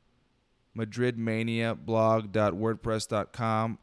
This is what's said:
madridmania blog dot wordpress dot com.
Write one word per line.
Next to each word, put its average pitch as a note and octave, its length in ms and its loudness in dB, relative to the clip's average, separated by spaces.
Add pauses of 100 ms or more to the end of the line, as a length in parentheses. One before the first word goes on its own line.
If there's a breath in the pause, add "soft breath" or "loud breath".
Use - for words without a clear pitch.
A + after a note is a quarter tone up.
(760)
madridmania A2+ 1000 0
blog A2 540 2
dot G#2 220 4
wordpress A2 540 -2
dot G#2 240 -2
com. A2+ 520 -2